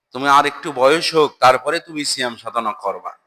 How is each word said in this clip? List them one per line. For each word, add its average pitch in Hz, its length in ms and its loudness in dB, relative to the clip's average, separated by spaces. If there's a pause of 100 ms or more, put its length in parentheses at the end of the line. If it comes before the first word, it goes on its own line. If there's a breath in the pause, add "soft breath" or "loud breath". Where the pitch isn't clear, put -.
(120)
তুমি 135 180 -2
আর 143 160 6
একটু 147 260 -8
বয়স 143 440 2
হোক, 151 240 2
তারপরে 131 400 2
তুমি 151 260 -10
সিয়াম 123 320 -4
সাধনা 113 360 -4
করবা।" 95 540 -8